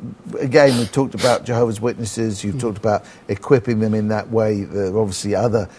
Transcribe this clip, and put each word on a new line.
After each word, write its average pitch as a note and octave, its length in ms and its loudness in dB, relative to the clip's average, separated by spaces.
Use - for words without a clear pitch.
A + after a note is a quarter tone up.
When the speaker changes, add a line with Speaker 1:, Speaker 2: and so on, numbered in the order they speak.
Speaker 1:
again, C#3 380 6
we've A#2 140 -2
talked C3+ 240 -2
about A#2+ 300 2
Jehovah's A#2 360 0
Witnesses, A2+ 600 -4
you've G#2 120 -4
Speaker 2:
Mm. C3 60 -6
Speaker 1:
talked G#2+ 160 -4
about G#2 280 -2
equipping A2+ 520 2
them A2 160 0
in G#2+ 140 0
that G#2+ 200 -2
way. G#2+ 360 0
There F#2+ 280 -4
are A2 60 0
obviously G2+ 340 -2
other G#2 340 0